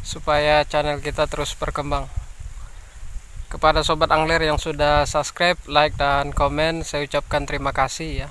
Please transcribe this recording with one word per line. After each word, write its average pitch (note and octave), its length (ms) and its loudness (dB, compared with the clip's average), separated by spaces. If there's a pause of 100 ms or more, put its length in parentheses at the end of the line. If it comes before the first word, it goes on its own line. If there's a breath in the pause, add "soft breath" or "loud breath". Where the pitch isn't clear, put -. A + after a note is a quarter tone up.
supaya D3+ 640 2
channel D3 320 0
kita D3 320 -2
terus D3 240 -4
berkembang. D3 560 -4 (1400 loud breath)
Kepada D#3 400 2
sobat D#3+ 240 2
angler D#3+ 320 4
yang D3+ 180 2
sudah D3 460 2
subscribe, F3 500 0 (140)
like, D3 260 4
dan C#3+ 380 2
komen, D#3 480 0
saya D3 240 -4
ucapkan C#3+ 400 -2
terima C#3 260 -2
kasih C3+ 540 -2
ya. C#3+ 60 -12